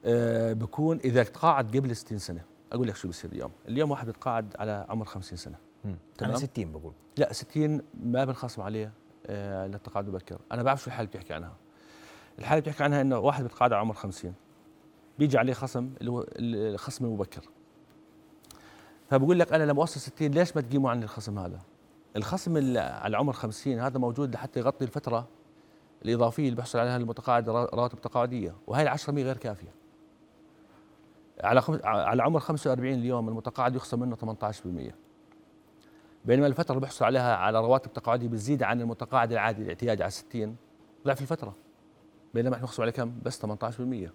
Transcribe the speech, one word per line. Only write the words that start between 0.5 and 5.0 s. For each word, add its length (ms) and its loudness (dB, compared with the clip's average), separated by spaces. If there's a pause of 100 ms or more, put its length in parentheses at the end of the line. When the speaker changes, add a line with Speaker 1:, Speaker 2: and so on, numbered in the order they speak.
Speaker 1:
بكون 500 0
إذا 200 6
تقاعد 540 2
قبل 180 0
ستين 220 -8
سنة. 240 -8 (300)
أقول 160 0
لك 80 -4
شو 120 -8
بصير 240 -10
اليوم. 200 -8 (160)
اليوم 240 0
واحد 140 -4
بيتقاعد 540 -4
على 300 -4
عمر 160 -2